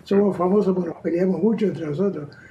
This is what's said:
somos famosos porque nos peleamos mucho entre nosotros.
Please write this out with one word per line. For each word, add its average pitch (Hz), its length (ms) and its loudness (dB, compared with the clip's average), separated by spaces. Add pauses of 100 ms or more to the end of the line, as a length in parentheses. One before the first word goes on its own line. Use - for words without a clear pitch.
somos 196 320 2
famosos 185 380 2
porque 175 160 -4
nos - 120 -10
peleamos 170 400 0
mucho 214 240 2
entre 160 200 -4
nosotros. 151 440 -4 (200)